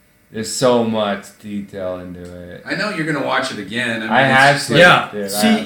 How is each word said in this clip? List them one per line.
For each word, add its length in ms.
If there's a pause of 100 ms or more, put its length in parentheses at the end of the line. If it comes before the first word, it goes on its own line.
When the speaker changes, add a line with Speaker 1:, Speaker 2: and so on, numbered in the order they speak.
(300)
Speaker 1:
there's 200
so 320
much 560
detail 600
into 240
it. 420
Speaker 2:
I 120
know 120
you're 160
gonna 220
watch 260
it 60
again. 440
I 20
mean, 60
Speaker 1:
I 120
Speaker 2:
it's 160
Speaker 1:
had 160
Speaker 2:
just 140
Speaker 1:
to. 40
Speaker 2:
like 80
Speaker 3:
Yeah. 320
Speaker 1:
Dude, 120
I 40
Speaker 3:
See, 200
Speaker 1:
had 180